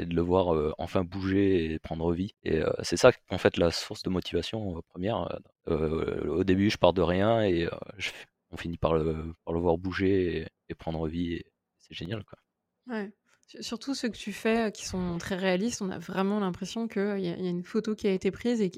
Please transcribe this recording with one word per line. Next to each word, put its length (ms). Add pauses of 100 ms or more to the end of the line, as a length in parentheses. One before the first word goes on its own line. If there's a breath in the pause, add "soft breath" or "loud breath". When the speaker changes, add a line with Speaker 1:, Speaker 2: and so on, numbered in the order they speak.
Speaker 1:
et 20
de 100
le 60
voir, 340
euh, 220
enfin 280
bouger 680
et 60
prendre 340
vie. 300
Et, 180
euh, 100 (120)
c'est 160
ça, 140 (180)
en 80
fait, 180
la 140
source 320
de 80
motivation, 680
euh, 40 (100)
première. 480 (300)
Euh, 600
au 160
début, 240
je 80
pars 160
de 80
rien 400
et, 240
euh, 60 (260)
je, 140 (400 loud breath)
on 60
finit 220
par 160
le, 400 (100)
par 80
le 60
voir 200
bouger 600
et, 80 (220)
et 80
prendre 320
vie. 240
Et 140 (320)
c'est 160
génial, 280
quoi. 160 (480)
Speaker 2:
Ouais. 240 (380)
Su-, 160
surtout 300
ceux 140
que 80
tu 160
fais, 360
euh, 20
qui 160
sont 320
très 160
réalistes, 480
on 80
a 80
vraiment 400
l'impression 480
que, 140
euh, 180
y 80
a, 100
y 120
a 20
une 140
photo 320
qui 100
a 60
été 180
prise 320
et, 160